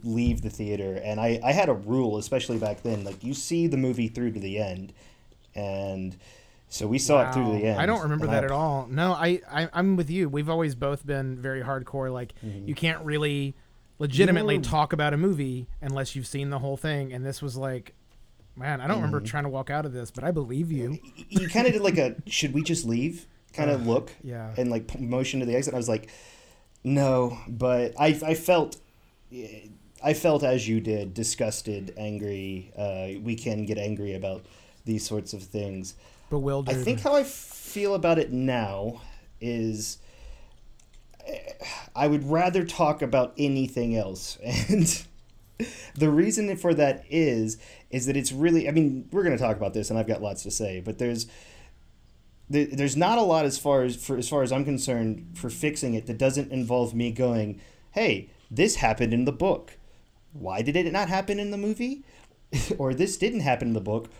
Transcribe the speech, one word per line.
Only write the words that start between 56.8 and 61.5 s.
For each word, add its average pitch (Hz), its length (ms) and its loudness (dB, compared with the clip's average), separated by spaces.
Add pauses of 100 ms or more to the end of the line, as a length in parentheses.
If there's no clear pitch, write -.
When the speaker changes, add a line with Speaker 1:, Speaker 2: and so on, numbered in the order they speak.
Speaker 1:
me 120 180 0
going, 113 480 0 (300)
"Hey, 143 400 0 (200)
this 160 260 4
happened 113 360 2
in 120 140 2
the 147 60 0
book. - 440 0 (560)
Why 98 300 -4
did 143 140 0
it 170 160 2
not 190 180 0
happen 196 280 -2
in 208 120 -4